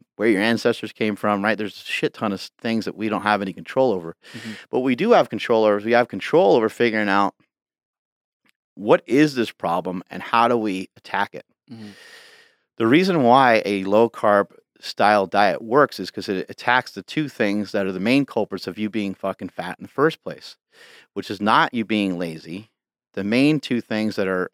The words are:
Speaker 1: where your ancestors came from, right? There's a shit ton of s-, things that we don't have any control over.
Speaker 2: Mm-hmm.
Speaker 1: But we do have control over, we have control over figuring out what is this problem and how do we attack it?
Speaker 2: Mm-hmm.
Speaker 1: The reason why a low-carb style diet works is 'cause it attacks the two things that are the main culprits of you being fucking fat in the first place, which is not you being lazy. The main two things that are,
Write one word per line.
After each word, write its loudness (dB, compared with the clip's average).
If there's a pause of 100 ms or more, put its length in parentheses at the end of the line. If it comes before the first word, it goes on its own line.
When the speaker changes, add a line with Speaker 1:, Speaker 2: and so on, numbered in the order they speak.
(220)
Speaker 1:
where 2
your 2
ancestors -2
came -4
from, -2
right? 0
There's -10
a -20
shit -6
ton -6
of -8
s-, -16
things -4
that -8
we -6
don't -4
have 2
any -6
control 0
over. -6 (180)
Speaker 2:
Mm-hmm. -14 (180)
Speaker 1:
But -2
we 0
do 2
have 4
control 0
over, 4
we 0
have 4
control 2
over 4
figuring 0
out 2 (1400)
what 2
is 2
this -2
problem -4
and -12
how 2
do 2
we -4
attack -6
it? -16 (260)
Speaker 2:
Mm-hmm. -18 (880)
Speaker 1:
The 2
reason 4
why 6
a -2
low-carb 2 (280)
style 2
diet 0
works 2
is -8
'cause -12
it -4
attacks -2
the -14
two -6
things -2
that -2
are -4
the -6
main 2
culprits -6
of -10
you -4
being -4
fucking -8
fat -12
in -18
the -16
first -2
place, -14 (580)
which -10
is -10
not 2
you -2
being -2
lazy. -10 (440)
The -6
main 2
two -4
things -4
that -2
are, -4